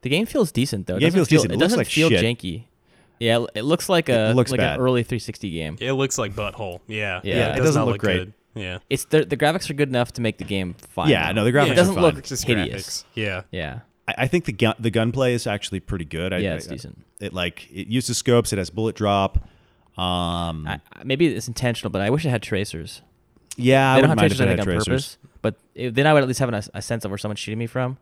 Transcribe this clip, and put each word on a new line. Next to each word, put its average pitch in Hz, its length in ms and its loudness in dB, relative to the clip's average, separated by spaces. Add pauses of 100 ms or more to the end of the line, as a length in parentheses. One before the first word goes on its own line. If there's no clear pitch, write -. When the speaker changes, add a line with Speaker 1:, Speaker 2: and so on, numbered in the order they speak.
Speaker 1:
The 127 80 -4
game 185 180 2
feels 233 240 2
decent, 117 340 -2
though. 90 100 -4
It - 20 -2
Speaker 2:
the - 20 -2
game 147 140 4
Speaker 1:
doesn't 185 60 4
Speaker 2:
feels 110 100 2
Speaker 1:
feel, 156 100 6
Speaker 2:
decent. 107 140 0
Speaker 1:
it - 20 -4
Speaker 2:
It - 20 -2
looks 147 140 4
Speaker 1:
doesn't 240 80 2
Speaker 2:
like 113 80 0
Speaker 1:
feel 156 220 2
Speaker 2:
shit. 98 140 4
Speaker 1:
janky. 110 400 -4 (560)
Yeah, 117 260 2 (100)
it 107 80 -4
looks 156 260 0
like 170 200 2
Speaker 2:
It - 40 4
Speaker 1:
a, 110 200 4
Speaker 2:
looks 123 180 4
Speaker 1:
like 127 80 0
Speaker 2:
bad. 78 160 0
Speaker 1:
an 95 100 -2
early 127 160 2
three 120 180 -4
sixty 104 300 -8
game. 80 300 -6
Speaker 3:
It 131 140 -2
looks 135 260 -2
like 104 160 -4
butthole. 101 500 -8
Yeah. 104 380 -6
Speaker 1:
Yeah. 98 140 -2
Speaker 3:
Yeah, 117 100 2
Speaker 2:
It - 60 -2
Speaker 3:
it - 40 -2
does 131 100 2
Speaker 2:
doesn't 143 120 2
Speaker 3:
not 110 80 0
Speaker 2:
look - 60 0
Speaker 3:
look 101 80 -4
Speaker 2:
great. 95 160 2
Speaker 3:
good. 92 160 -6 (220)
Yeah. 92 240 -8 (100)
Speaker 1:
It's 135 160 -4
the, 156 200 2
the 131 120 -4
graphics 151 320 0
are 156 40 -6
good 139 160 -2
enough 123 240 0
to 127 80 -8
make 110 160 -2
the 95 60 -10
game 92 320 -4 (140)
fine, 92 200 -2
Speaker 2:
Yeah, 85 180 2
Speaker 1:
though. 87 140 0
Speaker 2:
no, - 40 0
the 120 80 2
graphics 143 180 4
Speaker 1:
It 127 40 2
doesn't 185 220 4
Speaker 2:
are 190 40 2
Speaker 1:
look 156 140 4
Speaker 2:
fine. 135 80 -14
Speaker 3:
Just 131 220 -8
Speaker 1:
hideous. 95 400 -2
Speaker 3:
graphics. - 180 -10 (120)
Yeah. 98 260 -4 (100)
Speaker 1:
Yeah. 76 280 -8 (280)
Speaker 2:
I, - 120 -4
I 127 80 0
think 175 180 0
the - 80 -4
gun, 110 260 2
the 113 120 -2
gunplay 120 420 2
is 117 140 -2
actually 101 320 -4
pretty 87 260 -8
good. 82 280 -4
I, 90 60 -2
Speaker 1:
Yeah, 95 120 -2
Speaker 2:
I, 80 60 -4
Speaker 1:
it's 80 100 -10
decent. - 360 -14 (180)
Speaker 2:
it, 101 120 -8
like, 87 400 -6
it 92 140 -10
uses 120 300 -2
scopes. 120 360 4
It 98 60 -2
has 90 100 -4
bullet 110 260 -4
drop. 101 420 2 (600)
Um, 85 680 -4
Speaker 1:
I, - 140 -8 (100)
I, - 140 -20
maybe 135 220 2
it's 110 200 -2
intentional, 120 420 -2
but 98 120 -2
I 101 80 2
wish 151 160 0
it 147 40 0
had 120 140 0
tracers. - 580 -6 (540)
Speaker 2:
Yeah, 131 380 4
I - 20 6
Speaker 1:
They 135 60 8
don't 139 80 6
Speaker 2:
wouldn't - 0 -
Speaker 1:
have 156 80 4
Speaker 2:
mind 101 160 6
if - 40 -2
Speaker 1:
tracers, - 40 -4
Speaker 2:
it - 40 4
Speaker 1:
I 95 40 4
Speaker 2:
had 90 100 2
Speaker 1:
think, 98 80 0
on 92 60 0 (120)
Speaker 2:
tracers. 131 300 -2
Speaker 1:
purpose, - 20 -20 (240)
but 110 140 -2 (180)
it, 120 220 -4
then 135 100 4
I 156 80 8
would 147 80 8
at 127 60 2
least 127 140 0
have 127 80 2
an, 107 120 -2 (120)
a 98 80 -8
sense 117 240 -4
of 95 60 -4
where 101 60 -6
someone's 104 220 -6
shooting 107 200 -6
me 117 80 -2
from. 127 340 -4